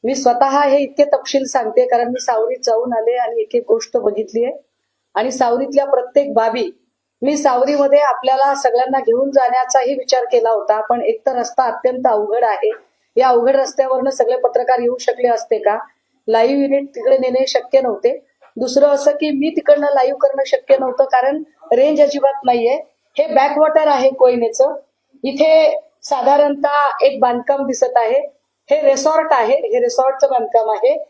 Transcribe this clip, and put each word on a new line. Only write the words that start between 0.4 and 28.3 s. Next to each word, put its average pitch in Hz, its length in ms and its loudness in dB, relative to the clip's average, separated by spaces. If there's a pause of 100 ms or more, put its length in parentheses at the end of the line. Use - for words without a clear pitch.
हे 285 160 2
इतके 277 240 0
तपशील 277 420 0
सांगते 247 420 0
कारण 240 200 0
मी 247 120 -6
सावरीत 240 440 -4
जाऊन 240 300 -2
आले 226 240 -2
आणि 233 240 -4
एक 214 140 -6
एक 233 120 0
गोष्ट 226 300 -2
बघितलीये 214 540 -4 (640)
आणि 240 160 -2
सावरीतल्या 262 540 0
प्रत्येक 277 480 0
बाबी 226 540 -2 (340)
मी 285 160 0
सावरीमध्ये 277 640 2
आपल्याला 269 560 0
सगळ्यांना 262 440 0
घेऊन 254 320 0
जाण्याचाही 254 640 0
विचार 254 300 -2
केला 226 260 0
होता, 214 320 0
पण 233 200 -2
एक 226 240 -4
तर 262 100 -2
रस्ता 247 280 -2
अत्यंत 254 460 -4
अवघड 214 340 0
आहे. 226 280 -2 (440)
या 262 120 2
अवघड 247 280 2
रस्त्यावरनं 262 540 -2
सगळे 254 280 0
पत्रकार 247 420 0
येऊ 240 180 -2
शकले 247 300 -2
असते 226 300 -2
का? 208 200 -2 (500)
लाईव्ह 233 340 2
युनिट 277 340 0
तिकडे 254 220 0
नेणे 254 300 0
शक्य 269 340 0
नव्हते. 240 440 -4 (300)
दुसरं 254 320 2
असं 285 240 2
की 302 200 -2
मी 285 180 -2
तिकडनं 294 380 2
लाईव्ह 269 300 0
करणं 277 300 0
शक्य 269 300 2
नव्हतं, 262 260 -2
कारण 269 400 0 (280)
रेंज 285 300 2
अजिबात 285 320 2 (120)
नाहीये. 240 300 0 (420)
हे 311 100 0
बॅकवॉटर 302 600 2
आहे 269 220 2
कोयनेचं. 254 680 0 (480)
इथे 311 560 2 (240)
साधारणतः 285 840 0 (120)
एक 269 180 0
बांधकाम 247 480 0
दिसत 247 300 0
आहे. 233 220 2 (500)